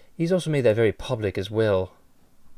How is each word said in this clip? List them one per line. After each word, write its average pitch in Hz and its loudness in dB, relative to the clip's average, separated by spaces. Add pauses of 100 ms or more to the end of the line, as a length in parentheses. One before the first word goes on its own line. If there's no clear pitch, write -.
(140)
he's 165 -2
also 170 0
made 143 2
that 110 4
very 110 4
public 107 -4
as 98 -6
well. 104 0 (640)